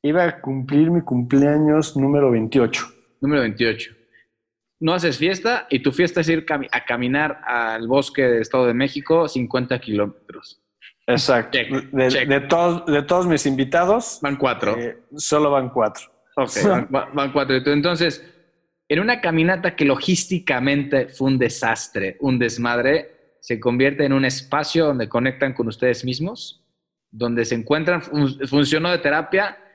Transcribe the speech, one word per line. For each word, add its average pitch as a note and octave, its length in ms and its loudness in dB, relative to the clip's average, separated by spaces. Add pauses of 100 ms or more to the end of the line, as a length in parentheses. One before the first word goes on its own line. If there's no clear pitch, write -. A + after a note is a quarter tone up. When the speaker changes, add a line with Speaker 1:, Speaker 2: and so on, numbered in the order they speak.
Speaker 1:
Iba E3 220 2
a E3+ 160 -2
cumplir C3+ 500 2
mi E3+ 120 2
cumpleaños D3 920 2
número C#3 340 4
veintiocho. A2+ 560 2 (340)
Speaker 2:
Número C#3 220 2
veintiocho. A2 500 -2 (880)
No D#3+ 140 0
haces E3 240 0
fiesta F#3+ 540 -2
y C3+ 100 0
tu C#3 100 2
fiesta E3+ 300 0
es D#3 80 0
ir D#3+ 160 0
cami-, D3 260 -4
a A#2+ 140 -4
caminar B2+ 640 -2
al A2+ 420 -4
bosque C#3 340 0
del A#2+ 200 4
Estado B2+ 240 0
de A#2 80 2
México, C#3+ 520 0
cincuenta B2 540 -4
kilómetros. - 840 -6 (440)
Speaker 1:
Exacto. A#2+ 520 2
Speaker 2:
Check, A#2+ 120 -2 (220)
Speaker 1:
De, C3 160 2
Speaker 2:
check. C3 200 0
Speaker 1:
de C#3 140 4
todos, E3+ 440 0
de D3 160 2
todos F3+ 240 2
mis D#3 200 2
invitados, E3+ 760 0
Speaker 2:
Van C#3 140 -4
cuatro. A#2 400 0
Speaker 1:
eh, A#2+ 220 -8 (180)
solo D3 340 2
van C3 200 0
cuatro. A#2 340 -2 (320)
Speaker 2:
Ok, C3 220 0
Speaker 1:
<laughs> E3 100 4
Speaker 2:
van, F3 260 2
va-, - 180 -2
van C#3 200 -2
cuatro. C3+ 240 0
Entonces, D3 680 0 (680)
en D#3 120 2
una A#3+ 200 0
caminata F3 540 0
que D3 120 0
logísticamente C#3 1200 0
fue C3 200 -2
un C3+ 100 2
desastre, A2+ 800 -2
un C3 180 0
desmadre, A#2+ 720 -2 (280)
se A#2 180 -6
convierte C3 460 0
en C3+ 80 2
un C3+ 120 2
espacio D3 600 -2
donde B2+ 220 -2
conectan C3 460 -2
con A2+ 140 -2
ustedes A#2+ 360 -2
mismos, D#3 580 -8 (480)
donde A#2 340 -2
se A2+ 100 -2
encuentran, D3+ 480 -2
fun-, C#3+ 440 -2
funcionó D3 440 2
de F3 80 0
terapia E3+ 580 0 (180)